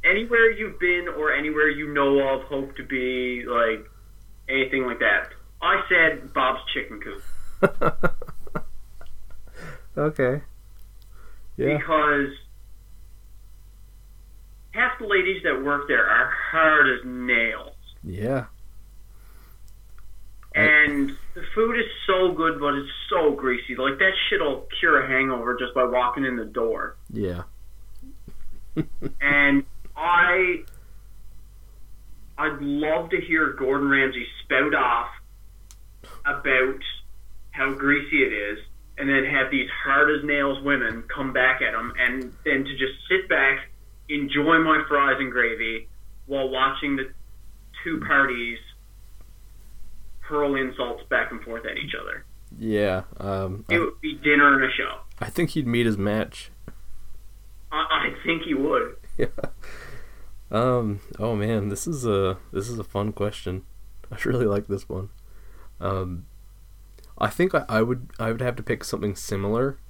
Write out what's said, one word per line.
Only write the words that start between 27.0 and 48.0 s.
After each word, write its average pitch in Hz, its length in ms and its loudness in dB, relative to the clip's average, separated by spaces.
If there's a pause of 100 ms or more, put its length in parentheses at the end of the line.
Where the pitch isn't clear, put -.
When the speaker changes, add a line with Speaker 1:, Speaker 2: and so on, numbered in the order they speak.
Speaker 2:
Yeah. 90 300 -2 (1300)
<laughs> 160 80 0 (360)
Speaker 1:
And 143 440 4 (320)
I, 175 600 4 (1800)
I'd 147 240 -2
love 156 480 0
to 180 100 0
hear 160 380 2
Gordon 135 300 2
Ramsay 131 360 4 (200)
spout 147 280 2
off - 360 2 (1160)
about 135 540 2 (720)
how 139 240 -2
greasy 139 480 2
it 113 100 2
is, 104 260 -4 (380)
and 139 120 -2
then 135 160 4
have 135 260 2
these 139 180 0 (160)
hard 147 320 6
as 139 80 -4
nails 143 380 0
women 120 400 0 (100)
come 135 200 -4
back 127 280 4
at 113 140 0
him, 117 240 -4
and 123 340 0 (120)
then 139 200 2
to 139 120 -6
just 131 160 0 (180)
sit 190 180 2
back, 139 400 2 (400)
enjoy 147 520 4
my 160 260 4
fries 139 320 4
and 131 140 -2
gravy, 113 560 -2 (380)
while 135 220 0
watching 131 460 0
the 131 160 -4 (720)
two 165 240 -4